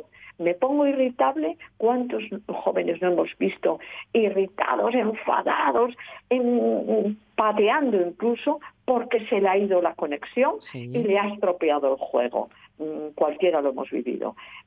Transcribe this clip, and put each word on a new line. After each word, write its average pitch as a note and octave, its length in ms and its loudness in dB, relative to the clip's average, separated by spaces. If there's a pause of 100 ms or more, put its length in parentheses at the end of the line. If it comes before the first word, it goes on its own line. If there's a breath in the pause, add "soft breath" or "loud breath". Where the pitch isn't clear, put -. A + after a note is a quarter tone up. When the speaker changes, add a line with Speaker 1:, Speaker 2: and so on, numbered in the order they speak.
(380 loud breath)
Speaker 1:
me E3+ 160 0
pongo C#4+ 320 2
irritable. C#4 720 0 (180 loud breath)
¿Cuántos A#3+ 460 0 (260)
jóvenes F3 540 -2
no F3+ 100 2
hemos D#3+ 260 0
visto F3+ 400 -2 (360 loud breath)
irritados, G#3 800 0
enfadados, A#3+ 1000 0 (360 loud breath)
en, A3+ 880 0 (180)
pateando A3 640 2
incluso, A3+ 600 -2 (240 loud breath)
porque A#3+ 420 0
se G3+ 140 0
le G3 80 4
ha F#3 100 4
ido G3 240 2
la E3 120 0
conexión A#3+ 640 -2
Speaker 2:
Sí. A#2+ 320 -12
Speaker 1:
y A#3+ 100 0
le G3+ 160 2
ha G3+ 100 0
estropeado D#3+ 640 0
el C3+ 60 -2
juego? B2 500 -2 (300 loud breath)
Mm, D3+ 360 -8
cualquiera D#3 460 2
lo C#3+ 100 2
hemos C3 200 -6
vivido. B2 460 -6 (300 loud breath)